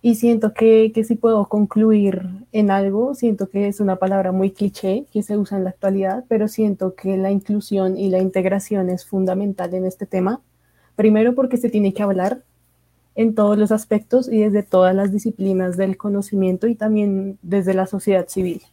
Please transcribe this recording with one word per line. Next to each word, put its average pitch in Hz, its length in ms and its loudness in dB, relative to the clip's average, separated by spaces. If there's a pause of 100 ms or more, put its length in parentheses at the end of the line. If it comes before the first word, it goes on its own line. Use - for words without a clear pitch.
Y 226 140 4
siento 226 380 2
que, 220 400 6
que 226 120 0
si 226 100 -2
puedo 220 320 2
concluir 208 760 2 (300)
en 208 180 2
algo, 196 460 0
siento 196 340 -2
que 202 180 -2
es 202 120 -6
una 190 160 0
palabra 190 380 0
muy 190 180 0
cliché 202 600 -4
que 208 120 -2
se 208 140 -4
usa 202 200 -4
en 190 60 -2
la 185 80 -4
actualidad, 196 560 -2
pero 214 200 0
siento 196 460 -2
que 190 240 -4
la 190 140 0
inclusión 196 680 -2
y 190 120 -2
la 185 100 2
integración 190 680 -2
es 180 160 -6
fundamental 190 680 -2
en 185 120 -4
este 185 200 -6
tema. 196 360 -4 (540)
Primero 214 380 4
porque 254 240 0
se 240 120 0
tiene 202 240 0
que 208 100 -4
hablar 196 400 -2 (720)
en 220 180 2
todos 208 240 2
los 214 140 2
aspectos 214 560 0
y 220 120 0
desde 208 220 2
todas 185 320 2
las 196 200 0
disciplinas 190 640 -2
del 190 180 -2
conocimiento 202 720 -2
y 233 80 0
también 202 680 -2
desde 190 320 0
la 190 140 0
sociedad 190 400 0
civil. 180 340 -4 (120)